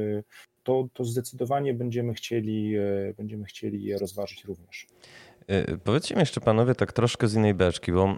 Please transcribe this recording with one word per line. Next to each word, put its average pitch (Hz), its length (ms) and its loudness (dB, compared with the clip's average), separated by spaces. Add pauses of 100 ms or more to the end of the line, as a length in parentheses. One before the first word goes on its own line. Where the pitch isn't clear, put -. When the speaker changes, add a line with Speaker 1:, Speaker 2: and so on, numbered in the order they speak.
(640)
Speaker 1:
to, 127 300 0
to 127 120 -6
zdecydowanie 127 720 -2
będziemy 120 400 -2
chcieli, 107 640 -2
e, 104 40 2 (360)
będziemy 107 280 -10
chcieli 104 400 -8
je 101 140 -4
rozważyć 98 460 -6
również. 87 420 -14 (600)
Speaker 2:
E, 92 320 0
powiedzcie 117 360 0
mi 202 60 2
jeszcze, 139 200 2
panowie, 120 340 4
tak - 180 -2
troszkę 117 360 2
z 104 60 0
innej 107 200 6
beczki, 90 380 2
bo, 95 260 4